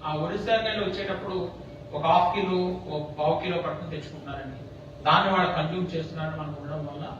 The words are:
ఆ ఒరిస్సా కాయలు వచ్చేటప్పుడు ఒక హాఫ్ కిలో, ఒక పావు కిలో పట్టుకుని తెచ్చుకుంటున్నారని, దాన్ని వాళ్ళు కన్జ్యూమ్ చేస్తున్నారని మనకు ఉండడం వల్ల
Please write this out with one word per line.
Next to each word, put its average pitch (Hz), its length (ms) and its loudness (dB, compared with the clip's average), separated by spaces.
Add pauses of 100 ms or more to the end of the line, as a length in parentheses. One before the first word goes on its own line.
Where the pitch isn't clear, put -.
ఆ 247 100 -2
ఒరిస్సా 226 420 2
కాయలు 220 280 2
వచ్చేటప్పుడు 185 640 -2 (440)
ఒక - 120 0
హాఫ్ - 280 8
కిలో, 185 240 4 (380)
ఒక 151 220 -4
పావు 156 240 4
కిలో 175 160 0
పట్టుకుని 156 320 -4
తెచ్చుకుంటున్నారని, 143 680 -8 (460)
దాన్ని 180 280 6
వాళ్ళు 180 240 4
కన్జ్యూమ్ 170 300 0 (100)
చేస్తున్నారని 156 400 -4
మనకు 151 260 -8
ఉండడం 143 160 -6
వల్ల 147 260 -6 (160)